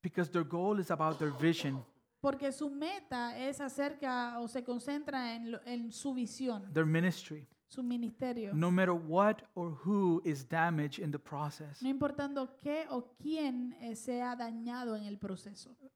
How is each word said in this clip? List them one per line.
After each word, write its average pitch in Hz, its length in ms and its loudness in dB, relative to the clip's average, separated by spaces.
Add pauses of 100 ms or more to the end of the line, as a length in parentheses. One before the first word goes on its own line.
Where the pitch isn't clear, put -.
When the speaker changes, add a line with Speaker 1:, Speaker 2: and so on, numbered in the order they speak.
Speaker 1:
because 175 300 0
their 170 140 4
goal 180 340 2
is 180 140 2
about 156 260 2
their 151 140 2
vision, 139 520 2 (360)
Speaker 2:
Porque 277 320 2
su 285 180 -4
meta 277 680 -4
es 269 240 -4
acerca 269 800 -2
o 240 80 -4
se 247 160 -4
concentra 254 720 -2
en 233 160 -6
lo, 233 160 -4
en 233 240 -4
su 269 240 -4
visión, 233 580 -2
Speaker 1:
their 160 140 4
ministry, 160 600 2 (220)
Speaker 2:
su - 140 -8
ministerio. 240 720 -2
Speaker 1:
no 170 160 4
matter 180 240 6
what 175 480 4 (120)
or 175 160 -4 (140)
who 185 400 6
is 143 240 0
damaged 160 520 2
in 156 120 -2
the 143 60 -2
process. 147 640 -8
Speaker 2:
No 254 60 0
importando 277 720 -2
qué 302 300 -2
o 247 320 -6
quién, 262 580 -2
eh, 233 140 -8
sea 247 400 -4
dañado 233 600 -4
en 208 80 -6
el 202 140 -8
proceso. 202 580 -10 (180)